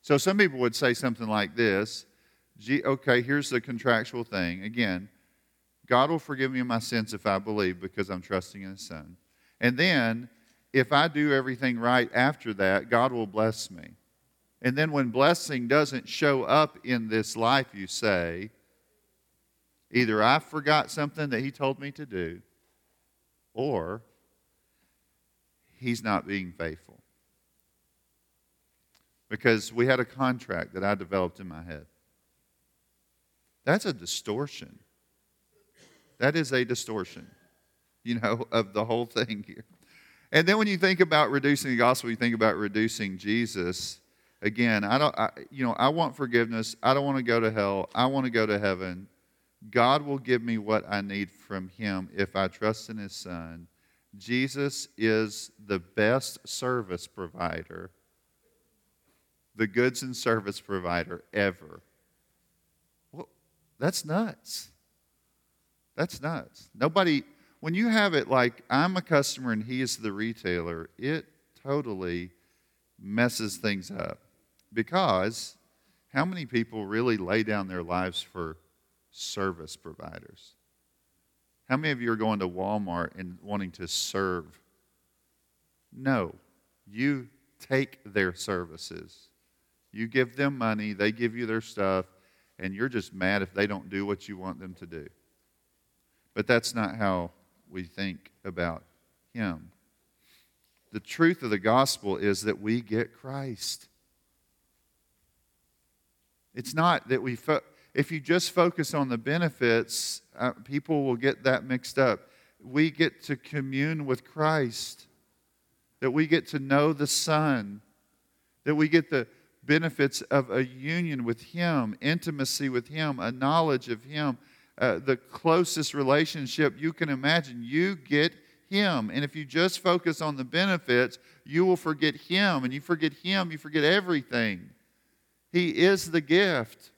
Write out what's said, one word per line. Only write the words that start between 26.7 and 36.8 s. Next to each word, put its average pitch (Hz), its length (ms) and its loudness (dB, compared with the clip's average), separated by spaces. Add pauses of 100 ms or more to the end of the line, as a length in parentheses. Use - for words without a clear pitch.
Because 110 420 2
we 120 140 2
had 131 140 4
a 117 60 0
contract 123 680 -4
that 92 100 -4
I 101 120 2
developed 92 440 -4
in 95 80 -16
my 80 140 -14
head. 78 240 -14 (1800)
That's 185 200 2
a 170 80 -2
distortion. 110 840 -6 (1400)
That 143 180 2
is 143 160 0
a 127 140 2
distortion, 110 640 -6 (760)